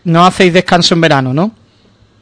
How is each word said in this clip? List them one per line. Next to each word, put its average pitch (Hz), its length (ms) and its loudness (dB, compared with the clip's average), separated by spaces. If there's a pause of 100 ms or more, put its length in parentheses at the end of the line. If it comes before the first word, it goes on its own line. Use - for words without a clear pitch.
no 170 200 2
hacéis 185 280 0
descanso 175 420 0
en 165 60 -2
verano, 139 340 0
¿no? 196 160 -2 (720)